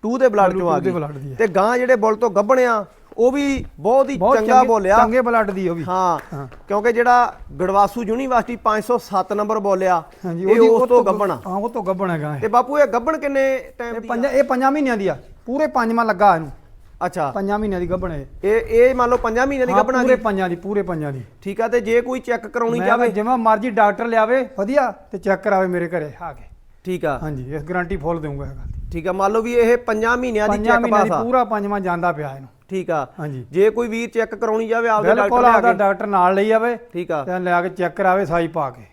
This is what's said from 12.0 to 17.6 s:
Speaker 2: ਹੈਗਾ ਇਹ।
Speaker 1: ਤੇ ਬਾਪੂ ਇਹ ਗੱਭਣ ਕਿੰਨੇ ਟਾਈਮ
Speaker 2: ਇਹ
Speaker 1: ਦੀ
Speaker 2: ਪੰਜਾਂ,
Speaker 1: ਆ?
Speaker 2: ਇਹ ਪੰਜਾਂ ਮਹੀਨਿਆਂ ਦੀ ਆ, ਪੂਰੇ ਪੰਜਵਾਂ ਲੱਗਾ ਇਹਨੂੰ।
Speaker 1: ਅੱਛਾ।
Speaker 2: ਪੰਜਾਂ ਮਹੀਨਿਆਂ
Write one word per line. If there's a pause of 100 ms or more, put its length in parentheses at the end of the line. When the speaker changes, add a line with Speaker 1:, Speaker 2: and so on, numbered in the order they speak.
Speaker 2:
ਹੈਗਾ
ਇਹ।
Speaker 1:
ਤੇ
ਬਾਪੂ
ਇਹ
ਗੱਭਣ
ਕਿੰਨੇ (200)
ਟਾਈਮ
Speaker 2:
ਇਹ
Speaker 1:
ਦੀ
Speaker 2:
ਪੰਜਾਂ,
Speaker 1:
ਆ?
Speaker 2:
ਇਹ
ਪੰਜਾਂ
ਮਹੀਨਿਆਂ
ਦੀ
ਆ, (280)
ਪੂਰੇ
ਪੰਜਵਾਂ
ਲੱਗਾ
ਇਹਨੂੰ। (560)
Speaker 1:
ਅੱਛਾ।
Speaker 2:
ਪੰਜਾਂ
ਮਹੀਨਿਆਂ